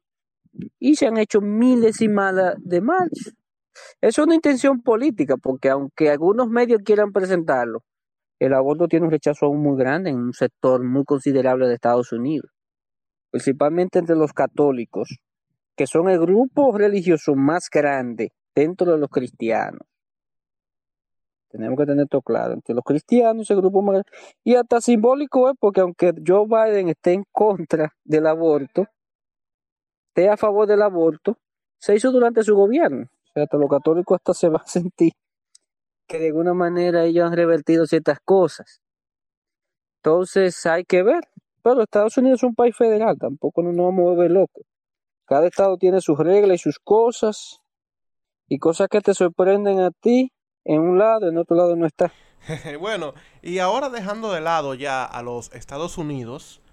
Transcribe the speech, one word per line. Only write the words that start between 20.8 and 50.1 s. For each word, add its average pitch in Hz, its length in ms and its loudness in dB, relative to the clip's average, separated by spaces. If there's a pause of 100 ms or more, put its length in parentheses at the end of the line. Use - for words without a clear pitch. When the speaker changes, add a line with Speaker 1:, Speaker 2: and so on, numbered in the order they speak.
Speaker 1:
Tenemos 123 300 -6
que 147 60 -2
tener 143 180 0
esto 139 180 -2
claro, 117 320 -4
entre - 220 -8
los 120 80 -4
cristianos, 226 600 0
ese 208 120 -2
grupo 190 260 2
más 202 120 0
grande, 196 180 -2 (320)
y 240 120 2
hasta 240 260 0
simbólico 254 680 2
es, 269 100 -2
porque 196 220 2
aunque 175 320 0 (120)
Joe 196 200 4
Biden 214 440 0
esté 175 240 0
en 196 180 -2
contra 165 720 -2
del 156 240 0
aborto, 160 580 0 (1200)
esté 180 200 2
a 208 80 2
favor 208 300 0
del 208 140 2
aborto, 175 560 0 (420)
se 202 160 0
hizo 254 160 2
durante 233 320 2
su 208 120 2
gobierno. 202 500 2
O - 280 -20
sea, 147 100 -4
hasta 147 140 -2
los 143 120 0
católicos 165 480 0
hasta - 160 -2
se 175 160 0
van 160 120 -2
a - 60 -20
sentir 180 460 -2 (920)
que 165 140 -10
de 160 80 -2
alguna 165 260 -2
manera 175 500 0
ellos 170 220 2
han 170 100 -4
revertido 165 500 2
ciertas 156 380 -2
cosas. - 580 0 (1160)
Entonces 180 680 0
hay 170 200 -2
que 180 180 2
ver, 311 200 0 (380)
pero 247 200 2
Estados 214 360 -2
Unidos 254 220 2
es - 40 -2
un 247 120 0
país 240 200 2
federal, 220 420 0
tampoco 143 440 -6
nos, 175 140 -4
nos 175 120 0
vamos 185 120 0
a 175 120 2
volver 170 200 2
locos. 185 320 0 (600)
Cada 151 220 2
estado 190 300 0
tiene 185 220 2
sus 160 180 -2
reglas 185 380 2
y - 80 -4
sus 151 160 -4
cosas, 226 800 -2 (880)
y 135 100 -4
cosas 165 300 0
que 208 140 -2
te 196 120 2
sorprenden 190 640 0
a 180 120 0
ti 254 400 0 (320)